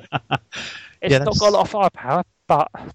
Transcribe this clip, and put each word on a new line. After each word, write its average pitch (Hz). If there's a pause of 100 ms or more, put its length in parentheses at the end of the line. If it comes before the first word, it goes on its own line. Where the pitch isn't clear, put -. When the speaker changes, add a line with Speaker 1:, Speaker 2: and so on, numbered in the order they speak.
(120)
Speaker 1:
<laughs> 139 (640)
Speaker 2:
It's 180
Speaker 1:
Yeah, 135
Speaker 2:
not 139
Speaker 1:
that's 208
Speaker 2:
got 208
a 208
lot 190
of 185
firepower, 180 (220)
but 151 (260)